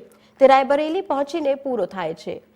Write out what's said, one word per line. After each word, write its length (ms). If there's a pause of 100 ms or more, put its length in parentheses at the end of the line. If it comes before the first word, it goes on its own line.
(400)
તે 80
રાયબરેલી 540
પહોંચીને 540
પૂરો 300
થાય 280
છે. 280 (140)